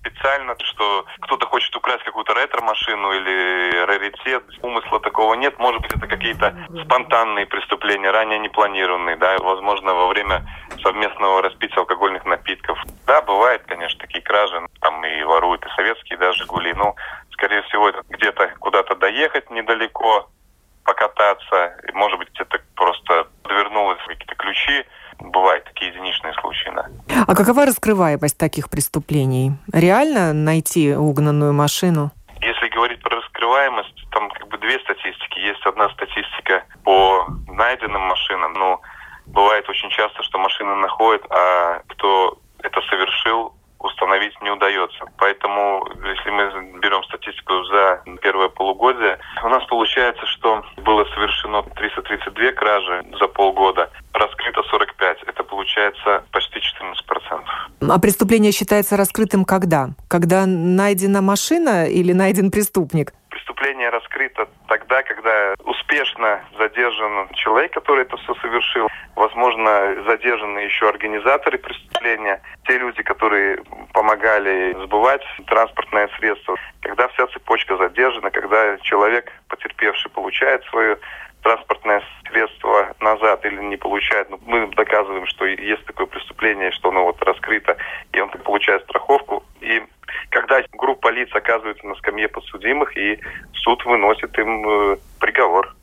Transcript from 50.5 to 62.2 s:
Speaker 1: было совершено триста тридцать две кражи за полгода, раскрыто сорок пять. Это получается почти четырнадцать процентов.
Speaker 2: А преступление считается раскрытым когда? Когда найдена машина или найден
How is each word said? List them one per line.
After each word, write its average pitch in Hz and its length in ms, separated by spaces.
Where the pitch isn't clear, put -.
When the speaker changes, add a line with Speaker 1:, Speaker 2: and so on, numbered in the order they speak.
Speaker 1:
было 107 300
совершено 104 580
триста 104 280
тридцать 98 320
две 123 180
кражи 95 520
за 101 80
полгода, 95 640
раскрыто - 580
сорок - 240
пять. 90 300
Это - 180
получается 101 880
почти 98 300
четырнадцать - 460
процентов. - 440
Speaker 2:
А 175 180
преступление 208 540
считается 202 440
раскрытым 196 480
когда? 165 440
Когда 175 400
найдена 190 720
машина 202 680
или 180 240
найден 190 400